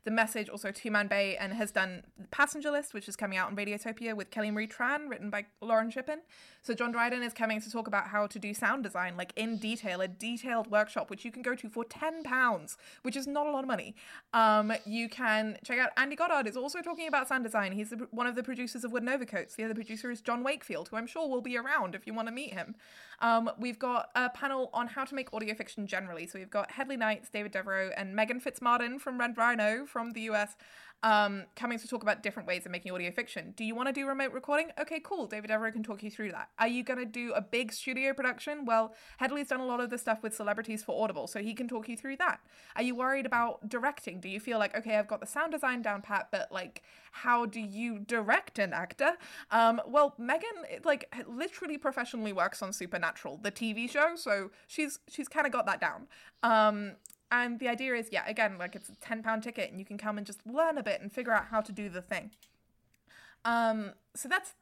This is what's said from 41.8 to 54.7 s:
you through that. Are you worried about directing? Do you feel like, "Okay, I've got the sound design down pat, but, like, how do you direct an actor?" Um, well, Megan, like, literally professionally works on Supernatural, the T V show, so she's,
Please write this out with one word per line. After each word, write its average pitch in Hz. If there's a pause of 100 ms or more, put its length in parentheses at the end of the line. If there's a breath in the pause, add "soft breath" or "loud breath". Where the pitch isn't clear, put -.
you 240
through 269
that. 349 (360 loud breath)
Are 226
you 247
worried 262
about 233
directing? 240
Do 190
you 196
feel 226
like, 202
"Okay, 226
I've 214
got 208
the 214
sound 311
design 254
down 202
pat, 202
but, 190
like, 185 (300 loud breath)
how 240
do 220
you 214
direct 226
an 190
actor?" 269 (340 loud breath)
Um, 226
well, 285
Megan, 330
like, 294 (140)
literally 302
professionally 247
works 190
on 190
Supernatural, 175
the 202
T 226
V 233
show, 311
so 202 (160 loud breath)
she's, 294